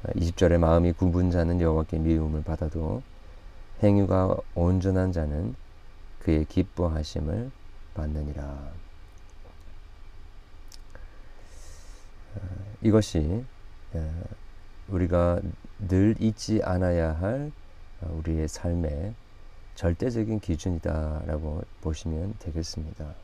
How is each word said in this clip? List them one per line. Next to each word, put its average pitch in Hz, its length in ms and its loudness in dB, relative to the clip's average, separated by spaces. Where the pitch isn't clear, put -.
아, - 140 -6
이십 85 220 2
절에 85 200 8
"마음이 85 360 6
굽은 90 360 4
자는 87 320 4
여호와께 80 380 2
미움을 78 420 2
받아도, 80 640 -2
행위가 95 540 6
온전한 92 580 4
자는 82 440 0
그의 78 260 4
기뻐하심을 85 1040 0
받느니라." 73 480 -4
아, 98 40 -8
이것이, 104 600 4
아, 80 300 -4
우리가 87 540 4
늘 98 400 6
잊지 107 440 2
않아야 87 500 4
할, 123 380 -2
아, 87 60 -6
우리의 80 400 0
삶의 85 680 -2
절대적인 110 680 0
기준이다라고 80 1200 -2
보시면 80 560 -4
되겠습니다. 78 880 -6